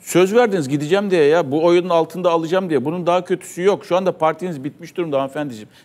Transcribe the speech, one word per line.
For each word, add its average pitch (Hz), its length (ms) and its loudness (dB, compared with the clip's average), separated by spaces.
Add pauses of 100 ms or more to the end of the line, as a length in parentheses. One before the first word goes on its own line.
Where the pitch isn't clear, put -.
söz 190 340 2
verdiniz 196 340 2
gideceğim 156 420 -2
diye 175 120 4
ya, 151 280 2
bu 156 140 0
oyunun 175 240 4
altında 170 420 0
alacağım 170 380 0
diye. 135 160 0
Bunun 165 220 -4
daha 175 180 2
kötüsü 180 380 -6
yok. 190 220 2
Şu 175 120 0
anda 185 200 0
partiniz 160 460 -2
bitmiş 151 340 -12
durumda 160 220 -4
hanımefendiciğim. 135 500 -8 (140)